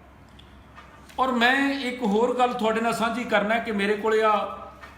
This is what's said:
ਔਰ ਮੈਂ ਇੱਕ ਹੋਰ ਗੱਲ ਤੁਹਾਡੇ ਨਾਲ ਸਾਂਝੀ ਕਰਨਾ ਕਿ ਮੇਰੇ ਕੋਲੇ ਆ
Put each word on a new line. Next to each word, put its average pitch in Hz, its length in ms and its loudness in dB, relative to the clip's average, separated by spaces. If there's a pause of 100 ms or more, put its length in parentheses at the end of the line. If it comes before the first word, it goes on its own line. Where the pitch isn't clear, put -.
(1200)
ਔਰ 254 140 0
ਮੈਂ 254 380 2
ਇੱਕ 254 320 -4
ਹੋਰ 233 360 2
ਗੱਲ 247 140 2
ਤੁਹਾਡੇ 220 280 0
ਨਾਲ 233 120 0
ਸਾਂਝੀ 226 320 -2
ਕਰਨਾ 208 340 0
ਕਿ 226 140 -6
ਮੇਰੇ 202 240 0
ਕੋਲੇ 220 260 0
ਆ 214 360 0 (400)